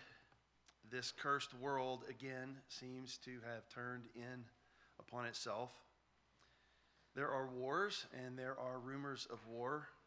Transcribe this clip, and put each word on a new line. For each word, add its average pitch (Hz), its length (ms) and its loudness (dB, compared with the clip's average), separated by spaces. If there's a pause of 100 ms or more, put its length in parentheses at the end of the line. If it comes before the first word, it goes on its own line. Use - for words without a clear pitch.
(880)
this 123 220 0
cursed 143 440 4
world 127 540 4
again 131 600 -4
seems 127 500 -6
to 127 220 -6
have 113 280 -4
turned 123 460 -4
in 120 340 -6 (520)
upon 120 260 0
itself. 117 500 0 (1400)
There 139 180 4
are 135 160 4
wars 139 640 4
and 127 260 -2
there 131 220 0
are 127 180 0
rumors 135 480 -2
of 107 220 -6
war. 127 400 0 (180)